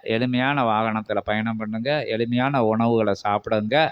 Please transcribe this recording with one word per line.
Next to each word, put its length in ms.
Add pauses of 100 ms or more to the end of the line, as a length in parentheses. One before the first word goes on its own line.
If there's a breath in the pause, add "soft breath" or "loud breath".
எளிமையான 600
வாகனத்துல 540
பயணம் 380
பண்ணுங்க, 340 (140)
எளிமையான 600
உணவுகளை 580
சாப்பிடுங்க, 540 (140)